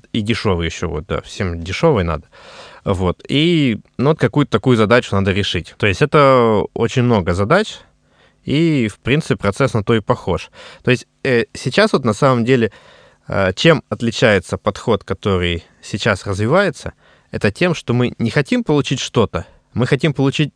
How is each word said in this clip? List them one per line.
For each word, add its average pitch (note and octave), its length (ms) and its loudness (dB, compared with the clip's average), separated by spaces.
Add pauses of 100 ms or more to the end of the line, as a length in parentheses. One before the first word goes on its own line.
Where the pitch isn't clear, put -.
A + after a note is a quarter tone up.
(140)
и A2+ 80 -2
дешёвый G2+ 440 -2
ещё, E2 240 -6
вот, D2+ 160 -8
да, D2+ 160 -6
всем E2+ 400 -6
дешёвый G2 420 0
надо. D#2+ 200 -4 (600)
Вот, F#2 460 -2
и, D3 500 0 (200)
ну, B2+ 100 2
вот - 100 0
какую-то C3+ 320 0
такую B2 240 2
задачу A2 400 2
надо G2 180 2
решить. F#2+ 440 -4
То - 80 -2
есть G2 160 2
это C3 600 4 (100)
очень A#2 300 0
много G2 320 2
задач, D3+ 420 0 (640)
и, C#3+ 440 0
в - 120 -8
принципе, C3+ 360 0
процесс A#2+ 380 -2
на G#2+ 100 0
то A#2 100 0
и A2 60 2
похож. - 520 -4 (300)
То B2 100 0
есть, B2+ 140 0 (180)
э, A#2+ 200 2 (100)
сейчас G3 380 0
вот C#3+ 140 0
на A2 80 2
самом B2 320 2
деле, A#2+ 260 2 (560)
э, G2 260 0
чем D#3+ 360 2
отличается G#2+ 680 0
подход, - 460 -4
который F2+ 640 -4 (160)
сейчас G#2+ 440 -4
развивается, A#2+ 680 -2 (380)
это - 200 -2
тем, F3 240 0
что - 180 -4
мы B2 260 0
не A#2 100 0
хотим A#3 340 0
получить D3 380 0
что-то, F#2+ 440 -2 (280)
мы A#2+ 120 0
хотим D3 280 0
получить C#3 420 -2